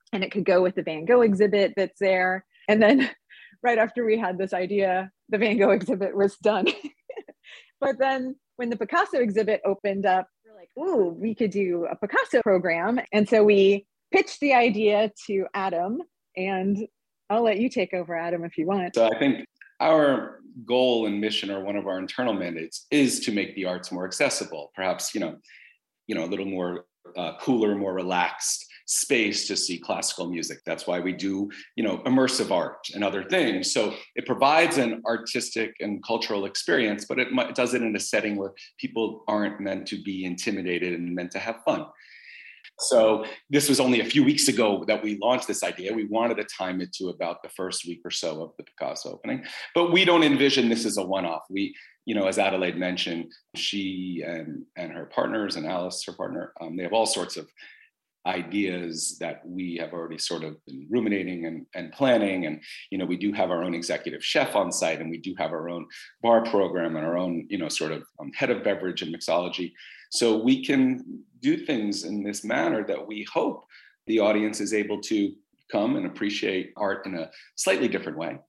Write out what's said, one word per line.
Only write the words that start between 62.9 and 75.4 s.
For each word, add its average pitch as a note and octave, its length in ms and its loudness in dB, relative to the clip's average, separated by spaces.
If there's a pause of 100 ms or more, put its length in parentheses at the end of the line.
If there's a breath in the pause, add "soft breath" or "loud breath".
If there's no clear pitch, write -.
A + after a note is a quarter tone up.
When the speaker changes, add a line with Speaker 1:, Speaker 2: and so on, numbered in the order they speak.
Speaker 2:
you F#2+ 80 -4
know, F#2 60 -2
we F2+ 120 -2
do G2+ 160 0
have F#2 160 0
our F2 140 -2
own F2+ 100 -2
executive E2 500 -6
chef C#3 320 0
on F2+ 160 2
site, D#2+ 300 0
and E2 80 -8
we E2 80 -8
do F#2 200 -8
have D#2+ 140 -2
our E2 180 -6
own E2+ 180 -10 (340 loud breath)
bar A#2 220 6
program F2+ 540 0
and D#2 80 -4
our E2+ 120 0
own, F2 320 -4
you G2 80 -4
know, E2 120 -4
sort D#2 220 -4
of, D2 120 -8 (160)
um, D2 140 -14
head B2+ 180 0
of G#2+ 120 -4
beverage F#2 380 -2
and E2 140 -8
mixology. F2 580 -4 (360 loud breath)
So A2+ 280 2
we C3 260 2
can C3 600 0 (180)
do D3 240 0
things G#2 380 -2
in G2 200 -6
this G2+ 200 -6
manner A2+ 440 0
that - 200 -6
we G#2+ 240 -10
hope - 340 -2 (420 soft breath)
the A2 120 2
audience G#2+ 420 2
is G2+ 120 -4
able G#2 280 0
to G#2 320 0 (380)